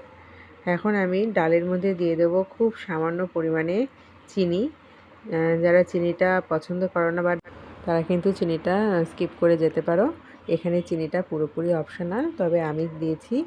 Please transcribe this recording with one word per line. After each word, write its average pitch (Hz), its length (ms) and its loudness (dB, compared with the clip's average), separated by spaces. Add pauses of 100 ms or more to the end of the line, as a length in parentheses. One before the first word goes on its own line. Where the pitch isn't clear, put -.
(640)
এখন 180 300 0
আমি 185 240 0 (120)
ডালের 170 340 2
মধ্যে 180 280 0
দিয়ে 170 220 0
দেবো 170 240 2 (120)
খুব 226 260 0
সামান্য 165 500 -4
পরিমাণে 160 500 -2 (500)
চিনি। 180 360 0
আহ, 165 1000 -4
যারা 175 220 6
চিনিটা 175 460 0 (180)
পছন্দ 175 400 -2
করো 170 240 0
না 175 100 -2
বা 175 120 2 (480)
তারা 165 220 0
কিন্তু 180 280 0
চিনিটা 170 420 -2 (320)
স্কিপ 170 300 -4
করে 170 220 4
যেতে 160 240 0
পারো। 170 240 2 (420)
এখানে 170 340 0
চিনিটা 165 400 -4
পুরোপুরি 165 520 -4
অপশনাল, 175 520 -4 (120)
তবে 170 240 2
আমি 156 220 -2 (100)
দিয়েছি 160 420 -4 (120)